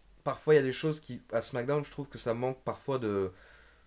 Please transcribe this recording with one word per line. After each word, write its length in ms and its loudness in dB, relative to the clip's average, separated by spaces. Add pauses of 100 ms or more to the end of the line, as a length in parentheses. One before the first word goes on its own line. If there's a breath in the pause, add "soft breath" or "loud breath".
(220)
parfois, 300 2
il 60 10
y 20 4
a 20 4
des 120 0
choses 260 -2
qui... 220 -14 (100)
à 80 2
SmackDown, 420 -2
je 80 -12
trouve 180 -10
que 100 -14
ça 160 -2
manque 280 -4
parfois 360 -4
de 340 0 (540 soft breath)